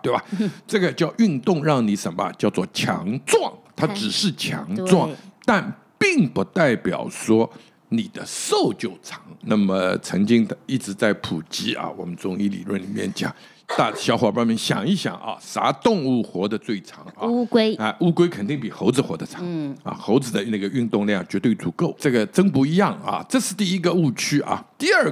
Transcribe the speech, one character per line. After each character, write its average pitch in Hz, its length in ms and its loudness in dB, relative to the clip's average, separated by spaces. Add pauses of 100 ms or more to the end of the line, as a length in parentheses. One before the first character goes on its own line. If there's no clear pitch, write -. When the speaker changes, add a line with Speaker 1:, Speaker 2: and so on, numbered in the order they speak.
Speaker 1:
对 123 100 0
吧？ - 120 0 (180)
Speaker 2:
<laughs> - 240 -4
Speaker 1:
这 214 140 0
个 170 120 2
叫 151 260 -2
运 175 220 2
动 165 240 2
让 135 220 4
你 104 80 2
什 95 180 -4
么？ 92 200 -4
叫 - 180 0
做 92 220 0
强 87 340 -2 (180)
壮。 403 280 2 (240)
它 - 120 2
只 208 200 -4
是 202 260 0
强 - 300 -6 (220)
壮， 180 220 6
Speaker 2:
对。 - 80 -10 (280)
Speaker 1:
但 208 280 2 (260)
并 339 300 4
不 95 160 -2
代 143 320 2
表 90 340 -4
说 113 380 2 (400)
你 113 160 0 (100)
的 90 100 -12
寿 - 480 0
就 95 200 -8 (100)
长。 - 180 -16 (220)
那 110 140 0
么 95 420 2
曾 - 260 -2
经 113 220 4
的 - 180 -8
一 131 140 -2
直 98 160 -8
在 104 200 2
普 85 360 -6
及 - 240 -4
啊， - 220 -6
我 92 80 -8
们 87 100 -8
中 92 240 -6
医 101 100 0
理 95 140 -6
论 98 180 -4
里 92 60 -10
面 98 260 -6
讲， - 220 -6 (420)
大， 117 200 2
小 117 200 0
伙 107 140 2
伴 117 160 0
们 113 100 2
想 - 300 -2
一 165 80 2
想 113 220 -4
啊， 107 240 -10
啥 113 320 -2
动 190 320 0
物 127 180 2
活 92 240 -4
得 107 100 -2
最 104 260 -6
长 - 220 -20 (120)
啊？ - 100 -6
Speaker 2:
乌 240 200 2
龟。 220 280 4
Speaker 1:
啊， 110 240 -2
乌 175 140 4
龟 170 160 4
肯 110 180 -6
定 143 140 -4
比 110 100 -6
猴 - 220 2
子 135 100 2
活 - 140 -6
得 - 100 -8
长。 - 180 -14
Speaker 2:
嗯。 156 380 -6
Speaker 1:
啊， - 100 -8
猴 107 280 0
子 120 100 -4
的 107 140 -2
那 110 120 -2
个 98 120 -4
运 120 200 -2
动 104 160 0
量 101 240 0
绝 98 120 -2
对 113 160 2
足 - 160 -8
够， - 260 -2
这 139 140 2
个 110 140 2
真 190 260 2
不 131 120 2
一 156 120 0
样 185 180 4 (100)
啊。 196 240 -4
这 254 120 2
是 - 160 -4
第 185 160 0
一 190 80 0
个 170 120 2
误 170 200 4
区 - 300 0
啊。 - 220 -4 (140)
第 349 140 2
二 277 200 4